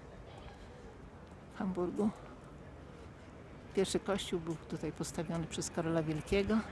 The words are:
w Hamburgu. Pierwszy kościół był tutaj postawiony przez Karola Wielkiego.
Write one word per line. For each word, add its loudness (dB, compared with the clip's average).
w -6
Hamburgu. 4
Pierwszy 6
kościół 2
był -2
tutaj 0
postawiony 0
przez -2
Karola 4
Wielkiego. 6